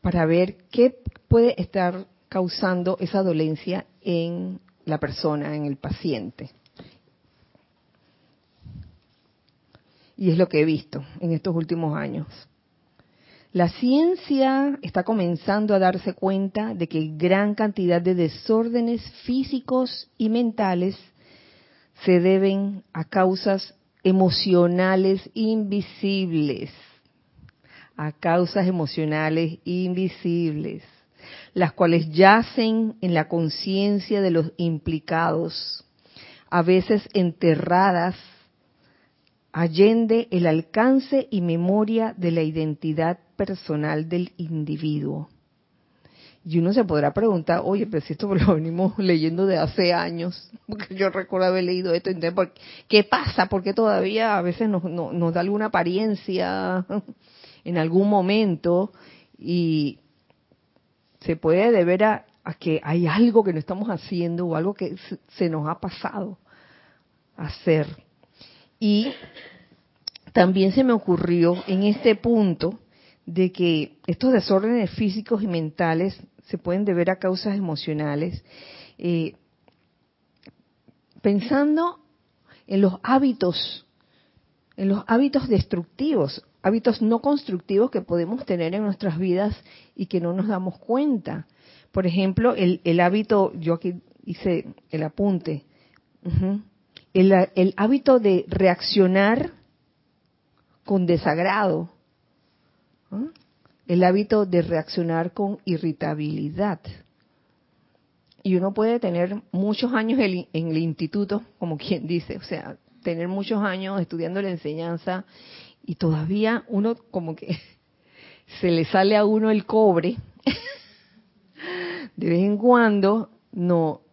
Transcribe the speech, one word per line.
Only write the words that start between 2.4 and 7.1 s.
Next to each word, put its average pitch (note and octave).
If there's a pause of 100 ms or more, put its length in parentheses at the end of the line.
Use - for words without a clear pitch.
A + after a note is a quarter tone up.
esa F#3+
dolencia D#3+ (160)
en F3 (260)
la D3+
persona, D3
en D3+
el C#3
paciente. B2+ (3750)